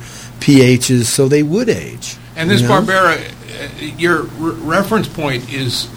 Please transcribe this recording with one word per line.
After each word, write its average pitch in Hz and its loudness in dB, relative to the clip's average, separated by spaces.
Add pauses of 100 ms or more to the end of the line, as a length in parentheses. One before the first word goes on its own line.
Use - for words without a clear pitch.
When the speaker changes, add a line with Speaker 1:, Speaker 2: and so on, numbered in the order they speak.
(400)
Speaker 1:
P 127 6
Hs, 123 2
so 139 2
they 147 4
would 190 0
age, - -4 (180)
Speaker 2:
And 165 -2
this 120 4
Speaker 1:
you 120 2
know? 190 4
Speaker 2:
Barbera, 190 2
uh, - -14 (120)
your 165 0
re-, 156 -6
reference 185 0
point 135 -6
is, 131 -4 (100)